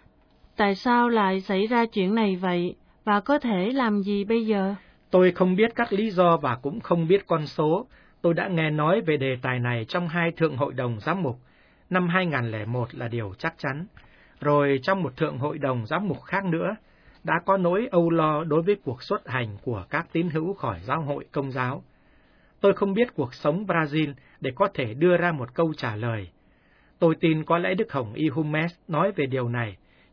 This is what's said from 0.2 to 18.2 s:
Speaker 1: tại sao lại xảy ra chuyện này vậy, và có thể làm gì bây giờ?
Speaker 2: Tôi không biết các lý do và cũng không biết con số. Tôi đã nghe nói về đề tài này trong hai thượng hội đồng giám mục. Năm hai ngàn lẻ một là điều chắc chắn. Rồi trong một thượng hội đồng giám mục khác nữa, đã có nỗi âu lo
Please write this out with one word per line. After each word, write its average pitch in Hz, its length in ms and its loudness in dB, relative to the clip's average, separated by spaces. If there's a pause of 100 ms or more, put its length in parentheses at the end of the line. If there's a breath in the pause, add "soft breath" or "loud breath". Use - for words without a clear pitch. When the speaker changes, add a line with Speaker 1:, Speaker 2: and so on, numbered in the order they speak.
Speaker 1:
tại 202 180 2
sao 240 340 2
lại 196 320 2
xảy 190 260 0
ra 233 200 2
chuyện 202 280 0
này 208 220 2
vậy, 180 400 -2 (280 soft breath)
và 202 160 2
có 285 180 2
thể 214 320 0
làm 226 320 0
gì 202 220 -2
bây 226 220 0
giờ? 202 280 0 (360 soft breath)
Speaker 2:
Tôi 180 220 6
không 185 240 2
biết 220 180 2
các 233 180 -2
lý 214 180 0
do 175 260 6
và 139 260 -2
cũng 160 180 -6
không 170 280 0
biết 196 180 2
con 160 200 -2
số. 165 400 0 (360 soft breath)
Tôi 170 120 4
đã 180 140 -2
nghe 160 220 0
nói 151 300 2
về 156 160 0
đề 131 260 -2
tài 127 160 -2
này 120 300 -2
trong 175 200 -4
hai 170 240 0
thượng 160 240 0
hội 131 180 -2
đồng 123 260 -2
giám 175 220 -2
mục. 127 160 -4 (520 soft breath)
Năm 175 180 0
hai 180 180 0
ngàn 127 240 0
lẻ 110 140 -6
một 120 300 -4
là 123 140 -8
điều 107 300 -6
chắc 165 200 -6
chắn. 147 280 -6 (540 soft breath)
Rồi 143 420 4
trong 190 200 0
một 135 140 -4
thượng 147 220 -2
hội 147 200 -4
đồng 131 280 -2
giám 185 220 -4
mục - 140 -4
khác 196 220 -4
nữa, 175 320 -2 (480 soft breath)
đã 156 100 0 (120)
có 196 100 4
nỗi 185 340 0
âu 170 200 4
lo 156 340 2